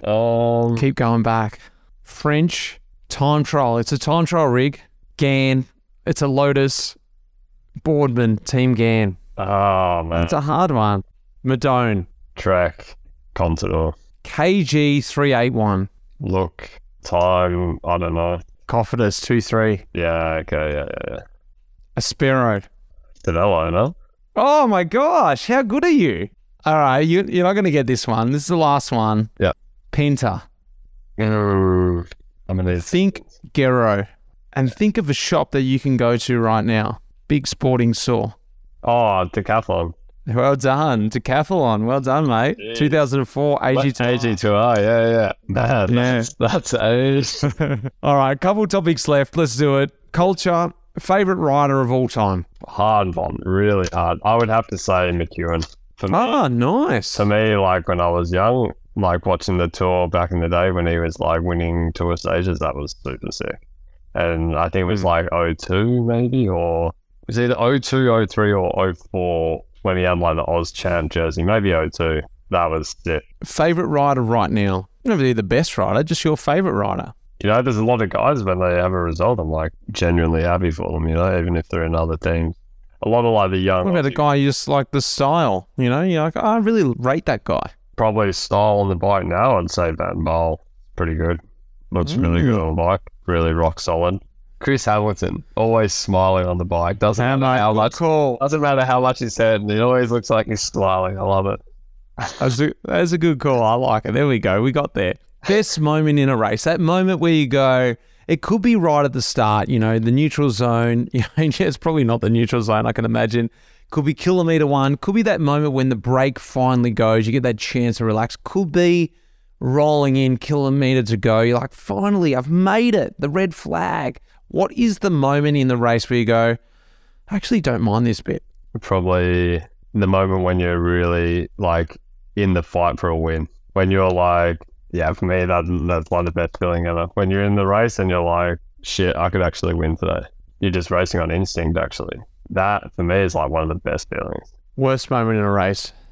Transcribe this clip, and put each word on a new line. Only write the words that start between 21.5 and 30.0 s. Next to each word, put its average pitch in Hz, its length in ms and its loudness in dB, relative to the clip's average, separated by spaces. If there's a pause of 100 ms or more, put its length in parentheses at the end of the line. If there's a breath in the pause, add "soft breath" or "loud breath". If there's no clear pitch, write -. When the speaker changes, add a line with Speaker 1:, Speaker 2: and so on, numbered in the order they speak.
Speaker 2:
Aspero. 123 640 0 (640)
Speaker 1:
Devello, 85 480 0
no? 117 220 0 (420)
Speaker 2:
Oh 277 300 4
my 190 180 2
gosh, 233 640 0
how 254 160 2
good 240 220 -2
are 349 60 4
you? 127 380 2 (360)
All 156 120 2
right, 139 240 4
you, 165 280 2
you're 175 160 0
not 185 100 2
gonna 196 160 2
get 143 160 2
this 123 200 -2
one. 117 260 0
This 143 100 -2
is - 60 -8
the 175 80 0
last 143 360 2
one. 107 460 0
Speaker 1:
Yeah. 95 140 2 (400)
Speaker 2:
Penta. 135 500 0 (760)